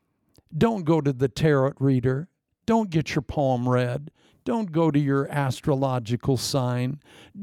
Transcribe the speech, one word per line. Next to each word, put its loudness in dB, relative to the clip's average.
Don't 2
go 2
to 0
the 0
tarot 2
reader. 0
Don't 2
get -2
your 0
palm 0
read. -2
Don't -4
go 2
to 2
your 0
astrological 0
sign. -2